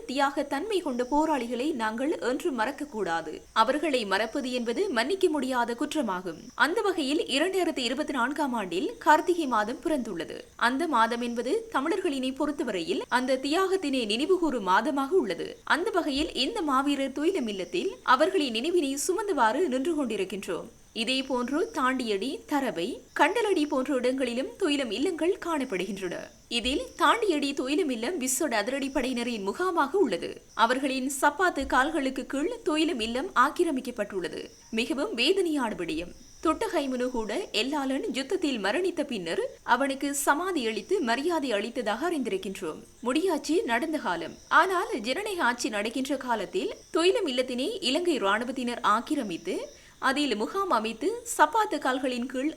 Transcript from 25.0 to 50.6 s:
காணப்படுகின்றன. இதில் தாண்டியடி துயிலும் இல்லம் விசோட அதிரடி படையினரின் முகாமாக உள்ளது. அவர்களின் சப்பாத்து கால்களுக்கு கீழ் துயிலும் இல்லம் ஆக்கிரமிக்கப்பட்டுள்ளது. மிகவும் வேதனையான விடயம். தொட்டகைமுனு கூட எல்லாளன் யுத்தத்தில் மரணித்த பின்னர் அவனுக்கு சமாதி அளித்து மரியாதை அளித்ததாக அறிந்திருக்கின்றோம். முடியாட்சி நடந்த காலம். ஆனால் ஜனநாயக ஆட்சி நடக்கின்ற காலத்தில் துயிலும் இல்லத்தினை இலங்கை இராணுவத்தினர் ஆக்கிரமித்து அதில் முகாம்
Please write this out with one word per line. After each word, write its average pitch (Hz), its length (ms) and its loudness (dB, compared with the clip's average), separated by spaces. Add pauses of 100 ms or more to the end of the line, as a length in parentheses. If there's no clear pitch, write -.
காணப்படுகின்றன. 196 680 -4 (440)
இதில் 269 260 0 (160)
தாண்டியடி 320 480 4 (120)
துயிலும் 294 340 0
இல்லம் 247 300 -4
விசோட 262 360 0
அதிரடி 269 360 -2
படையினரின் 240 520 -2
முகாமாக 330 440 0 (120)
உள்ளது. 185 260 -2 (340)
அவர்களின் 262 520 2
சப்பாத்து 320 480 2 (100)
கால்களுக்கு 269 580 2
கீழ் 320 200 -2 (160)
துயிலும் 302 380 2
இல்லம் 247 260 -4 (140)
ஆக்கிரமிக்கப்பட்டுள்ளது. 233 960 -2 (360)
மிகவும் 302 420 0
வேதனையான 302 520 2 (100)
விடயம். 165 320 -6 (300)
தொட்டகைமுனு 302 640 0 (120)
கூட 214 160 -2 (280)
எல்லாளன் 269 540 -2
யுத்தத்தில் 269 480 -2
மரணித்த 311 380 0 (100)
பின்னர் 196 320 -2 (300)
அவனுக்கு 269 340 0 (160)
சமாதி 330 460 2
அளித்து 226 260 -2 (140)
மரியாதை 277 480 0
அளித்ததாக 226 520 -2
அறிந்திருக்கின்றோம். 190 720 -4 (240)
முடியாட்சி 311 500 2 (140)
நடந்த 294 280 0 (100)
காலம். 165 280 -4 (260)
ஆனால் 381 300 0 (140)
ஜனநாயக 349 440 0
ஆட்சி 247 280 -2
நடக்கின்ற 262 480 -2
காலத்தில் 226 480 -2 (220)
துயிலும் 359 360 4
இல்லத்தினை 254 380 -2 (200)
இலங்கை 330 340 2
இராணுவத்தினர் 240 600 0 (120)
ஆக்கிரமித்து 226 600 -2 (520)
அதில் 269 320 2
முகாம் 370 360 -2